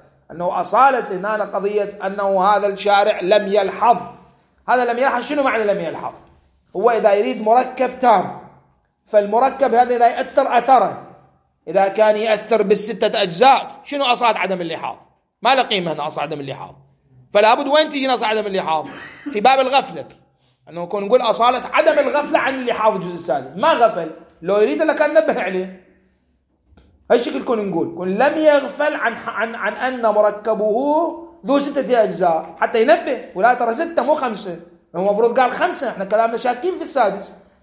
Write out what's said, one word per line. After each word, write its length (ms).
أنه 300
أصالة 560
هنا 280
قضية 640
أنه 380
هذا 220
الشارع 540
لم 320
يلحظ. 440
هذا 240
لم 60
يلحظ، 240
شنو 200
معنى 220
لم 160
يلحظ؟ 320
هو 140
إذا 240
يريد 280
مركب 560
تام، 460
فالمركب 680
هذا 220
إذا 120
يأثر 500
أثره، 440
إذا 200
كان 280
يأثر 460
بالستة 600
أجزاء، 640
شنو 200
أصالة 340
عدم 220
اللحاظ؟ 360
ما 120
له 80
قيمة 300
هنا 140
أصالة 160
عدم 180
اللحاظ. 340
فلا 220
بد 140
وين 200
تجي 260
أصالة 140
عدم 180
اللحاظ؟ 400
في 80
باب 200
الغفلة، 460
أنه 140
نكون 220
نقول 160
أصالة 420
عدم 260
الغفلة 400
عن 160
اللحاظ 400
الجزء 200
السادس، 420
ما 160
غفل، 380
لو 160
يريد 240
لكان 320
نبه 280
عليه. 420
هالشكل 340
كون 260
نقول، 260
كون 120
لم 300
يغفل 560
عن، 200
عن، 400
عن 180
أن 300
مركبه 1300
ذو 140
ستة 420
أجزاء، 580
حتى 220
ينبه، 420
ولا 200
ترى 200
ستة 280
مو 120
خمسة، 460
هو 120
المفروض 320
قال 120
خمسة، 380
احنا 140
كلامنا 340
شاكين 400
في 60
السادس. 480